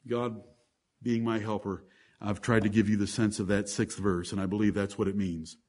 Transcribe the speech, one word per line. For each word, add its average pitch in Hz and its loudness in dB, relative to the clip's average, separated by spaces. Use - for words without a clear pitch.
God 117 -4
being 117 0
my 113 0
helper, 101 -4
I've 101 -4
tried 113 4
to 107 4
give 101 4
you 107 4
the 98 0
sense 107 0
of 92 -2
that 101 2
sixth - -4
verse, 90 0
and 98 -4
I 95 -2
believe 104 2
that's 98 -2
what 101 0
it 98 -2
means. 82 -4